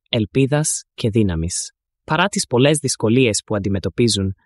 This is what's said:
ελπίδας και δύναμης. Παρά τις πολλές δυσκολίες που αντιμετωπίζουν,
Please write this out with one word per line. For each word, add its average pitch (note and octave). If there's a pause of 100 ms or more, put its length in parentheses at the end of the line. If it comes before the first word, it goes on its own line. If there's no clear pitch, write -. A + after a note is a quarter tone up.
ελπίδας C3+ (100)
και -
δύναμης. F2+ (320)
Παρά E3+
τις -
πολλές C#3
δυσκολίες A#2+
που G#2+
αντιμετωπίζουν, G2 (100)